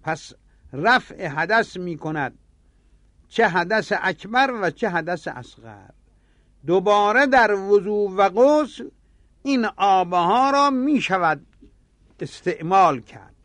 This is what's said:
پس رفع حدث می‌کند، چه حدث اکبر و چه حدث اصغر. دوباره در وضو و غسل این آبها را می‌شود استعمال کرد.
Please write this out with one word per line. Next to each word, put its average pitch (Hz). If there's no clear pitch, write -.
پس -
رفع 190
حدث 175
می‌کند، 156
چه 226
حدث 175
اکبر 233
و 175
چه 214
حدث 170
اصغر. 113
دوباره 208
در 240
وضو 202
و 196
غسل 285
این 262
آبها 185
را 285
می‌شود 196
استعمال 170
کرد. 95